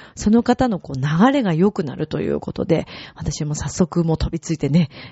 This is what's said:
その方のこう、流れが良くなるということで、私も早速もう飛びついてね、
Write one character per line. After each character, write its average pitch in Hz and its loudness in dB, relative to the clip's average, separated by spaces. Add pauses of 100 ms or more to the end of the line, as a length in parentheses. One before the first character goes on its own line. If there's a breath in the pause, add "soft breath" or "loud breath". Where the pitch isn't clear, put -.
(160 loud breath)
そ - 0
の 233 6
方 247 2
の 180 -4
こ - -12
う、 - -4
流 165 4
れ 277 2
が 185 2
良 185 4
く - -6
な 151 -6
る 160 -6
と 151 -6
い - -2
う - -2
こ - -10
と - -4
で、 175 0 (260 loud breath)
私 156 -6
も 151 -4
早 147 -6
速 175 0
も 160 2
う - -8
飛 - -2
び 165 -6
つ - -8
い 156 -2
て 143 -2
ね、 156 4 (220 loud breath)